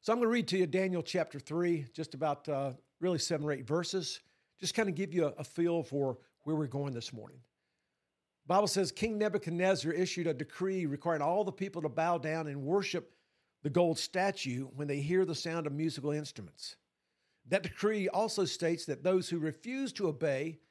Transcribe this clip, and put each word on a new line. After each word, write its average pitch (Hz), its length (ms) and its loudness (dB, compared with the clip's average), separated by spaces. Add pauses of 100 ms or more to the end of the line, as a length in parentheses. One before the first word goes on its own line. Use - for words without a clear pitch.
So 220 140 0
I'm 240 40 0
gonna 233 120 4
read 233 180 2
to 185 80 2
you 185 100 4
Daniel 180 360 2
chapter 151 360 -2
three, 165 540 0
just 156 220 -8
about, 143 340 -2
uh, 139 240 -2 (280)
really 175 180 2
seven 151 280 0
or 151 60 0
eight 127 140 -4
verses, 170 540 0 (380)
just - 140 -4
kinda 214 180 2
give 156 220 -2
you 165 140 4
a, 139 60 0
a 123 120 -8
feel 170 380 0
for 139 340 0 (280)
where 156 120 0
we're 151 120 0
going 139 260 -4
this 117 180 -8
morning. 117 300 -16 (1040)
The 165 80 2
Bible 208 120 6
says, 185 240 2
"King 214 280 -2
Nebuchadnezzar 180 760 2
issued 175 340 0
a 160 60 2
decree 175 540 -2
requiring 147 340 0
all 175 240 2
the 185 80 -2
people 190 300 -6
to 156 80 0
bow 165 260 2
down 160 300 -2
and 143 160 -6
worship 190 520 0 (460)
the 147 80 -2
gold 170 300 4
statue 175 680 -2
when 147 200 -6
they 143 140 -2
hear 185 240 4
the 170 80 -2
sound 165 320 -4
of 139 80 -4
musical 147 380 -2
instruments. 139 640 -8 (720)
That 190 160 2
decree 202 440 0
also 202 360 0
states 165 400 -2
that 135 180 -6
those 185 260 2
who 170 100 -2
refuse 226 560 -4
to 202 120 -2
obey, 147 540 -2 (100)